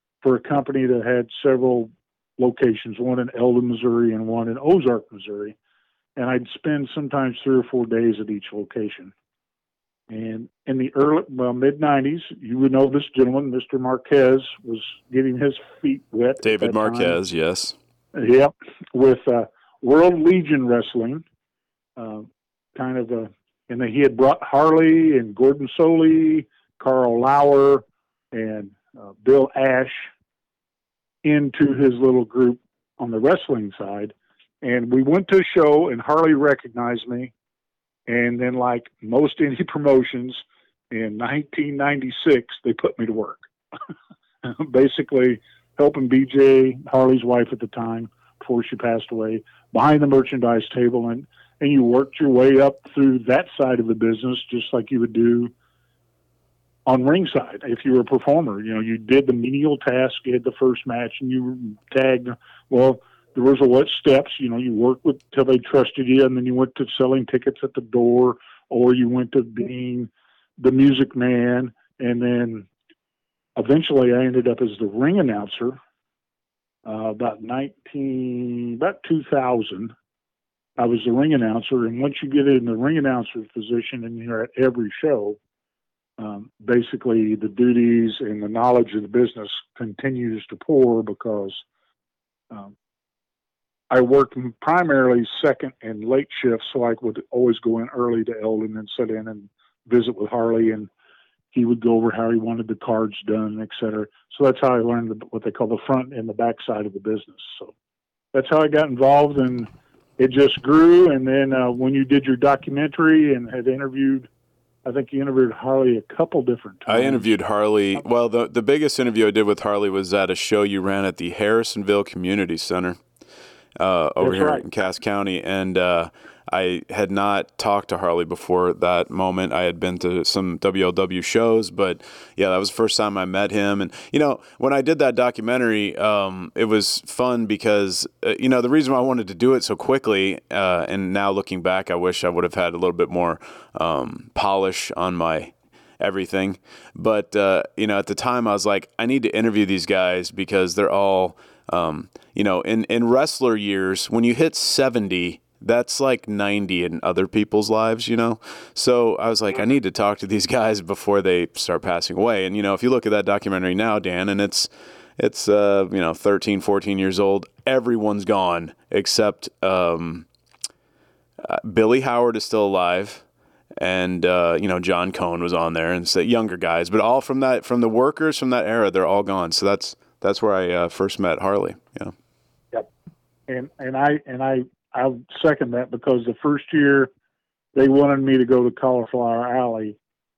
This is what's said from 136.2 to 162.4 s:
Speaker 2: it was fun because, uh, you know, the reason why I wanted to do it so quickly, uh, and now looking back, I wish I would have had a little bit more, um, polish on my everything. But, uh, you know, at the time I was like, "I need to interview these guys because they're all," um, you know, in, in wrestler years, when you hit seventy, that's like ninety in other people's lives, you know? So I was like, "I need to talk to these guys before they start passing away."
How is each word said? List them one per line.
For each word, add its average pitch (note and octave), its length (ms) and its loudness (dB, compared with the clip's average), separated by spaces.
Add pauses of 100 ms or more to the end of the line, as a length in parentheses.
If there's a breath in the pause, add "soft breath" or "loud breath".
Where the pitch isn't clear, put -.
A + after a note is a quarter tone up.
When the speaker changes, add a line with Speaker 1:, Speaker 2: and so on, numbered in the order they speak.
Speaker 2:
it A2+ 120 0
was G#2+ 380 0
fun B2 420 -2
because, G2+ 600 -2 (180)
uh, G#2 140 0
you C3 100 0
know, B2+ 120 4
the A#2+ 80 0
reason C#3 240 2
why C3 80 2
I - 20 2
wanted B2+ 240 -2
to F#2+ 80 -12
do B2 200 4
it B2 100 0
so G#2+ 100 -4
quickly, G2 640 0 (140)
uh, F2+ 360 0
and F#2+ 240 -6
now G2 200 0
looking F#2+ 300 -6
back, F#2 280 -2
I F2 60 -2
wish F2 260 -2
I F2+ 60 0
would F2 160 0
have E2+ 100 -4
had F2 200 -2
a E2+ 40 -8
little F2+ 140 0
bit F2 180 -2
more, F2 300 -2 (340 loud breath)
um, D#2 600 -4
polish G2 640 -2
on F2+ 200 -4
my E2 360 -4 (460 soft breath)
everything. F#2+ 600 -4 (360 loud breath)
But, G#2 400 -2
uh, G2 300 2 (120)
you G#2+ 120 -2
know, G2+ 100 0
at G2+ 80 -4
the G2+ 80 -6
time B2 320 -4
I G#2 60 0
was G2+ 140 -2
like, G2 220 -2 (120)
"I A#2 60 -4
need B2+ 180 -2
to G#2 120 -2
interview G#2+ 300 0
these F#2+ 200 -2
guys F2+ 440 -2
because F#2 460 -2
they're G2+ 160 0
all," F#2+ 440 0 (360 soft breath)
um, D#2+ 360 -4 (260 loud breath)
you G#2 100 -2
know, F#2 160 0
in, A2+ 240 -2
in A#2 240 0
wrestler B2+ 480 0
years, F#2+ 540 -4
when A#2 120 0
you A#2+ 120 2
hit D3+ 200 0
seventy, G2 840 -2 (220)
that's A2+ 380 -2
like C3 280 0
ninety G2+ 560 -2
in E2+ 180 -6
other F2+ 240 0
people's G#2 440 0
lives, A2+ 380 0
you A#2 80 -2
know? A#2 220 -2 (360 loud breath)
So A#2+ 420 2
I A2+ 140 -2
was A2+ 100 -2
like, G2 180 -2
"I G2+ 60 -2
need C3 200 2
to F#2+ 60 -4
talk G#2 280 0
to G2+ 80 -12
these G2 200 -2
guys A2 360 0
before G2 400 0
they F2 320 0
start - 280 -4
passing F2 360 -4
away." G#2 260 0